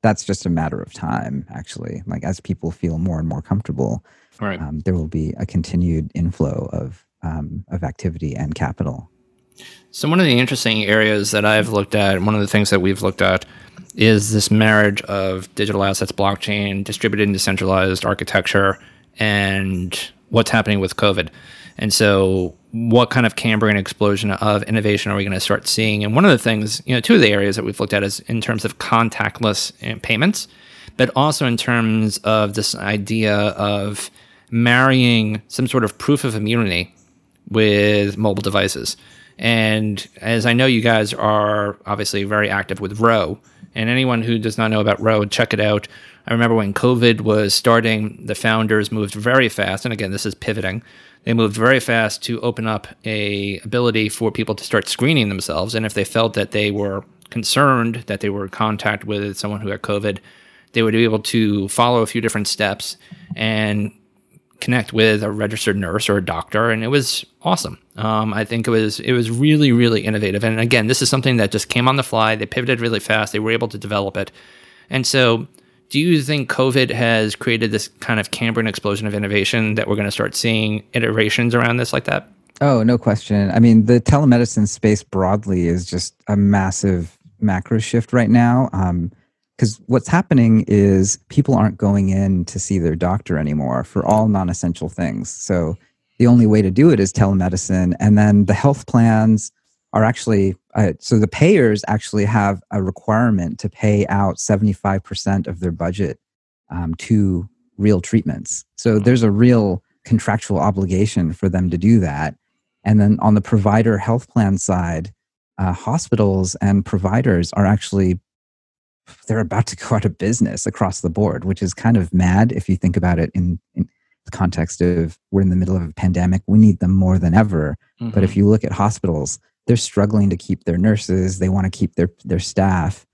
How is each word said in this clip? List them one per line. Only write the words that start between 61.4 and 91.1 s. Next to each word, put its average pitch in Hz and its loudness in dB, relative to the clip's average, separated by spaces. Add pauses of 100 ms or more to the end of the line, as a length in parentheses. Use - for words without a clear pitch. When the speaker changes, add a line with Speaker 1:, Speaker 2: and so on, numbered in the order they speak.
Speaker 2:
follow 120 2
a 107 0
few 113 -4
different 107 -2
steps - -4 (400)
and 107 -2 (680)
connect 123 -2
with 110 4
a 107 -4
registered 104 -2
nurse 98 -2
or 101 2
a 92 -2
doctor. 101 -2
And 113 -2
it 113 -4
was 135 -2 (180)
awesome. 175 -4 (180)
Um, 110 -2
I 110 -2
think 117 -4
it 127 0
was, 110 0
it - -2
was 117 0
really, 147 2
really 117 4
innovative. 104 -2
And 110 -2
again, 113 2
this 131 0
is 131 0
something 131 0
that 104 0
just - -4
came 123 0
on 135 2
the 135 -2
fly. 110 0
They 107 -6
pivoted 123 -4
really 113 -2
fast. 107 -2
They 104 -4
were 110 -2
able 117 -2
to 120 -12
develop 101 -4
it. 98 -8 (580)
And 131 -2
so 123 2 (440)
do 147 0
you 165 2
think 135 -4
covid 131 2
has 113 0
created 113 -2
this 104 -4 (140)
kind 113 -2
of 101 -4
Cambrian 117 -2
explosion 104 -4
of 101 -4
innovation 104 0
that 107 -2
we're 101 0
gonna 101 -2
start 107 -6
seeing 107 -2 (100)
iterations 113 0
around 120 2
this 123 -4
like 135 -2
that? - -4 (320)
Speaker 1:
Oh, 135 2
no 120 2
question. 104 0
I 104 2
mean, 113 8
the 120 6
telemedicine 120 4
space 107 0
broadly 95 0
is 87 -2
just - -8 (120)
a 104 0
massive 95 0 (240)
macro 104 -2
shift 113 -2
right 120 2
now. 120 4
Um, 90 -2 (440)
'cause 110 -2
what's 127 0
happening 120 4
is 98 4 (120)